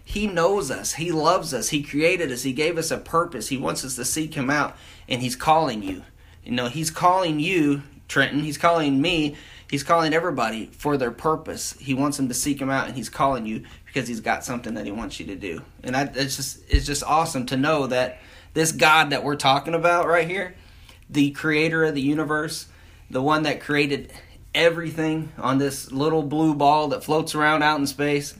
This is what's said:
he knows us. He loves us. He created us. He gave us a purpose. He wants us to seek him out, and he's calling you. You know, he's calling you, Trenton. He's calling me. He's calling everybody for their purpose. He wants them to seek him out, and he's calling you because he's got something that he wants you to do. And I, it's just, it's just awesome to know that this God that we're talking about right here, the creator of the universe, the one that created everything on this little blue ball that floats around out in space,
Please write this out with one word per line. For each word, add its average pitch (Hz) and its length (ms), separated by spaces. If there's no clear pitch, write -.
he 208 240
knows 175 440
us. 101 220
He 170 180
loves 160 420
us. 113 160
He 147 140
created 160 480
us. 120 120
He 135 100
gave 160 240
us 160 140
a 127 60
purpose. 165 520
He 135 80
wants 160 280
us 131 100
to 120 100
seek 160 280
him 135 160
out, 143 260
and 127 140
he's 123 140
calling 151 480
you. 95 200
You - 100
know, 123 140
he's 151 240
calling 180 480
you, 147 440
Trenton. 135 340
He's 151 160
calling 156 440
me. 156 340
He's 139 140
calling 165 300
everybody 127 540
for - 280
their 123 160
purpose. 156 640
He 135 200
wants 139 240
them 135 120
to 123 40
seek 143 280
him 135 80
out, 135 180
and 127 80
he's 117 140
calling 135 360
you 110 200
because 123 220
he's 117 140
got - 240
something 120 300
that 107 100
he 104 80
wants 107 260
you 85 80
to 98 80
do. 87 260
And 127 120
I, 139 80
it's 135 220
just, - 220
it's 143 160
just 143 180
awesome 147 440
to 135 100
know 143 300
that 127 320
this 160 180
God 156 400
that 127 140
we're 143 100
talking 143 400
about 170 320
right 165 200
here, 180 280
the 143 220
creator 160 520
of 151 120
the 139 60
universe, 151 640
the 131 120
one 151 220
that 143 160
created 143 540
everything 160 840
on 131 200
this 139 340
little 151 320
blue 151 320
ball 147 340
that - 140
floats 160 320
around 151 280
out 151 160
in 139 80
space, 147 520